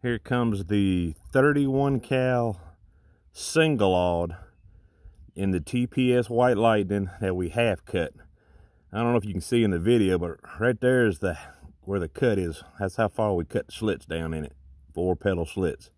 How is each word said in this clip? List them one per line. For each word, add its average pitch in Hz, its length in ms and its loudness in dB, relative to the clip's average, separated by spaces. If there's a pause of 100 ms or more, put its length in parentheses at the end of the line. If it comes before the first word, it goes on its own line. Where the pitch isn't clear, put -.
Here 120 180 -2
comes 117 460 -2
the 92 500 0 (160)
thirty-one 139 680 2
cal 123 580 0 (720)
single 135 600 2
awed 87 420 0 (1000)
in 98 160 -2
the 92 80 0
T 123 280 -4
P 123 260 2
S 123 160 2
White 120 280 4
Lightning 101 520 2 (120)
that 95 140 -2
we 90 140 -4
half 113 360 0
cut. 85 280 -4 (760)
I 101 60 -8
don't 117 140 0
know 120 60 2
if 101 80 -2
you 104 60 -8
can 87 100 -4
see 117 220 2
in 104 80 2
the 87 80 0
video, 95 400 4
but 85 180 -6 (220)
right 113 200 0
there 127 280 4
is 92 120 0
the, 90 180 -4 (440)
where 98 180 -4
the 82 100 -6
cut 117 280 0
is. 87 260 -4 (160)
That's 98 180 -4
how 110 100 2
far 107 260 0
we 85 120 -2
cut - 220 -6
the - 60 -20
slits 104 320 -4
down 82 280 -6
in 78 120 -6
it. - 80 -16 (400)
Four 87 220 -2
petal 90 320 -2
slits. - 500 -4